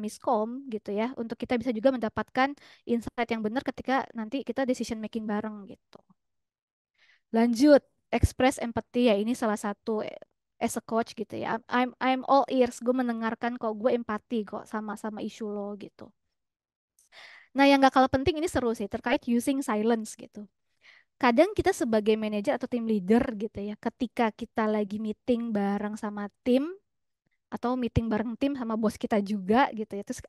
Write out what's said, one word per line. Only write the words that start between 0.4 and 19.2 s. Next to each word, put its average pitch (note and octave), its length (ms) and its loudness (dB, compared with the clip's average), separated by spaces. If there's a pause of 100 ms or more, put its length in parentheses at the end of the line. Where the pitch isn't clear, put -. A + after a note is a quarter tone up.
gitu G#3 160 -8 (120)
ya, B3+ 200 -4
untuk A#3 200 -8
kita B3 200 -2
bisa B3+ 160 -2
juga A3 180 4
mendapatkan B3+ 540 0 (400)
insight A#3 440 -2
yang A3+ 120 -2
benar A#3 240 -2
ketika - 360 -2 (120)
nanti A3 200 -6 (100)
kita C4 220 -2
decision A#3 360 -2
making A3 260 -6
bareng G#3 400 -4
gitu. - 280 -20 (1400)
Lanjut, A#3+ 460 6 (280)
express B3+ 480 2
empathy A#3+ 520 0
ya, G#3 80 6
ini A3 200 0
salah G#3+ 200 0
satu, G#3+ 480 -4
eh, - 120 -12 (480)
as - 120 -4
a - 60 -6
coach A3+ 320 -2
gitu A3+ 280 -8
ya. A3 260 -4
I'm, B3 320 0
I'm C4 260 0
all C#4 220 6
ears, B3+ 320 2
gue B3 120 2
mendengarkan A#3 680 -2
kok, A3 200 -2
gue A#3+ 140 2
empati A#3 500 -4
kok - 200 -10
sama, G#3+ 320 -8
sama G#3+ 260 -8
isu G#3+ 260 -8
lo G#3 180 -6 (100)
gitu. - 320 -18 (1500)
Nah, C#4 80 6
yang C#4 160 8
nggak C4+ 160 8
kalah C4 140 6
penting C#4 260 0
ini D#4+ 120 0
seru A#3+ 280 0
sih, G3+ 80 -4
terkait A#3+ 400 -2